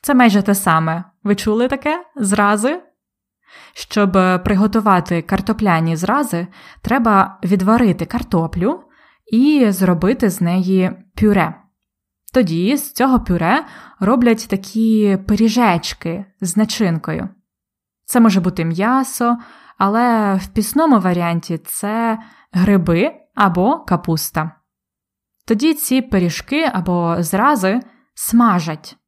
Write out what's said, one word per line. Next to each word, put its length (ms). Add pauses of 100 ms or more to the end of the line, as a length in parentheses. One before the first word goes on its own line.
Це 120
майже 280
те 140
саме. 480 (200)
Ви 120
чули 320
таке? 380 (100)
Зрази? 680 (920)
Щоб, 440
е, 220
приготувати 840
картопляні 720
зрази, 520 (340)
треба 640
відварити 640
картоплю 760 (480)
і 400
зробити 580
з 120
неї 500 (300)
пюре. 340 (760)
Тоді 440
з 160
цього 260
пюре 460 (340)
роблять 500
такі 680 (100)
пиріжечки 1000 (160)
з 160
начинкою. 720 (760)
Це 140
може 220
бути 240
м'ясо, 720 (400)
але 580
в 120
пісному 520
варіанті 580
це 600 (320)
гриби 640 (220)
або 440
капуста. 720 (960)
Тоді 260
ці 280
пиріжки 720
або 460
зрази 600 (360)
смажать. 840 (100)